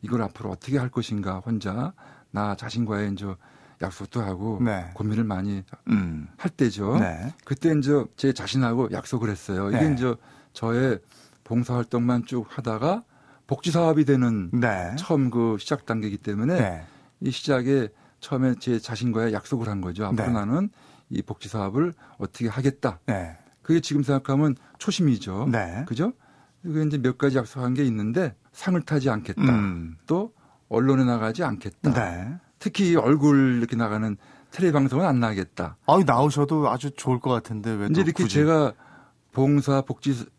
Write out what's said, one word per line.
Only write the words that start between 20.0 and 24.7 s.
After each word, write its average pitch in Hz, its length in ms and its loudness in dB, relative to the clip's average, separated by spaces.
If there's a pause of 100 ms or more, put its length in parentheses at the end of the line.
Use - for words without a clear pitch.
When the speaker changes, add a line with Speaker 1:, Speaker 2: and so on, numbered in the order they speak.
Speaker 1:
"앞으로 104 220 0
Speaker 2:
네. 80 40 0
Speaker 1:
나는 127 380 0 (380)
이 - 120 -4
복지사업을 113 720 -4 (260)
어떻게 110 300 -6
하겠다." 127 580 -2
Speaker 2:
네. 87 300 -4 (240)
Speaker 1:
그게 165 200 2
지금 147 240 0
생각하면 139 500 2 (240)